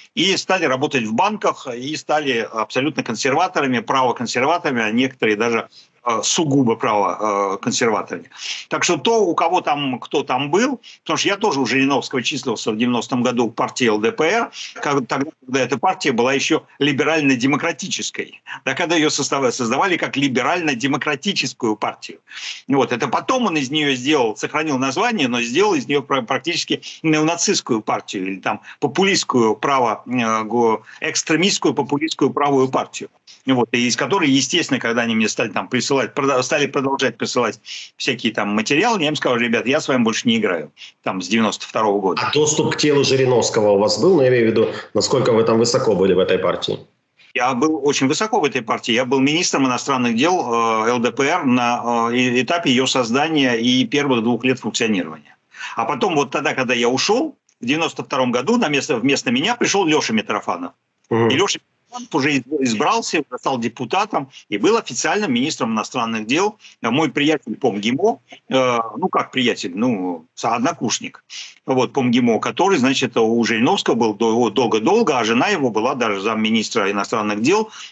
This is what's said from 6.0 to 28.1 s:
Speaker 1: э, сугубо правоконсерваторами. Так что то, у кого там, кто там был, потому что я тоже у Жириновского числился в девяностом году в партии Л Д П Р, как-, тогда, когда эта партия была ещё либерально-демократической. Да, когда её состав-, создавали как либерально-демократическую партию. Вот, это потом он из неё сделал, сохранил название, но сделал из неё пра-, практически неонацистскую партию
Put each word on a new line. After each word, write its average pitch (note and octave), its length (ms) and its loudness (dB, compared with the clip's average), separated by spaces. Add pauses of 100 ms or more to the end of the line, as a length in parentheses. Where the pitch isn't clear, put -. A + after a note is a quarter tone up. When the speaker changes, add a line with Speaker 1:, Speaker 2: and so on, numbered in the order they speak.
Speaker 1:
э, A2+ 200 0
сугубо C3+ 520 2
правоконсерваторами. G2+ 1500 -2 (400)
Так D#3+ 140 -4
что E3+ 140 0
то, A3+ 260 2
у F3 120 0
кого E3+ 260 2
там, C#3+ 380 -2
кто - 240 -4
там C#3+ 280 -2
был, A#3 300 0 (220)
потому D#3 140 -2
что D#3 120 0
я G3 80 0
тоже F#3+ 220 0
у C3+ 60 2
Жириновского C3+ 580 0
числился B2 480 -4
в G#2+ 60 -4
девяностом B2 460 0
году A#2+ 240 2
в G#2+ 40 -6
партии D3+ 360 -2
Л G#2+ 120 4
Д A2 120 2
П C3 180 -2
Р, A#3 220 0 (220)
как-, C#3+ 340 0
тогда, C#3+ 220 -4 (160)
когда B2+ 160 -2
эта B2+ 160 0
партия F3+ 340 0
была A#2+ 220 2
ещё C#3 320 0 (140)
либерально-демократической. C#3+ 1600 -2 (240)
Да, C3 80 -2
когда E3+ 220 0
её D3+ 140 4
состав-, C#3 440 0
создавали C#3+ 440 0
как - 200 -4
либерально-демократическую C#3 1600 -2
партию. - 420 -8 (500)
Вот, C3 240 2
это A#2+ 160 -2
потом A#3+ 380 0
он E3+ 120 0
из C3+ 140 -2
неё D3 240 0
сделал, B2 400 2
сохранил D3+ 440 -2
название, C#3+ 480 0
но A#2+ 140 0
сделал E3 340 2
из B2+ 120 -2
неё C#3+ 140 0
пра-, C3+ 220 -2
практически C3+ 580 -4 (220)
неонацистскую D#3 760 0
партию G#2 460 -6